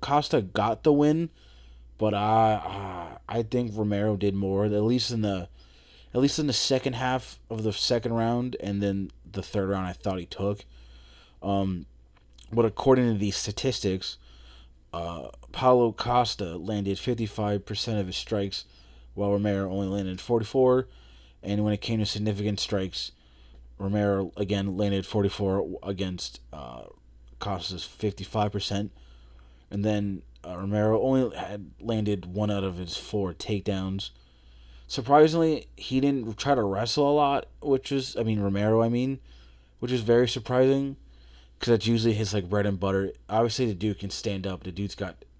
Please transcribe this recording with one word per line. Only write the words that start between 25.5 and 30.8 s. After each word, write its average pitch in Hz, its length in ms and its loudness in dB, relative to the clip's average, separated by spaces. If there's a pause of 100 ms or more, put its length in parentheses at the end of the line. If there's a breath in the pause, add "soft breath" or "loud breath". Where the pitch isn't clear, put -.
against, 92 560 -6 (140)
uh, 60 300 -14 (540)
Costa's 92 460 -6
fifty-five 104 680 -2
percent. 101 400 -4 (800 soft breath)
And 101 140 -4
then, 101 400 0 (200)
uh, 90 140 -10
Romero 104 440 2